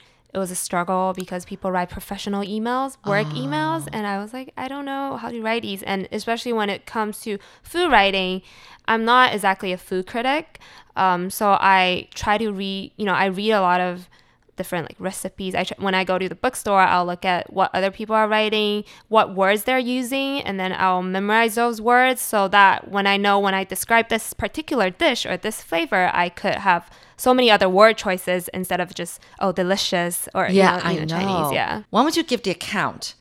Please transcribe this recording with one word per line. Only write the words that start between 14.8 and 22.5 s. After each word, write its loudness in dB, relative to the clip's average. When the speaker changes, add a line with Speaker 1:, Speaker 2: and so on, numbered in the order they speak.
Speaker 1:
like, -20
recipes. -8
I 0
tr-, -6
when 0
I 0
go 0
to -2
the -8
bookstore, 0
I'll 4
look -6
at -2
what 0
other 0
people -6
are 4
writing, 0
what 2
words 2
they're 0
using, -2
and -6
then -4
I'll 0
memorize 0
those -2
words 4
so 0
that 6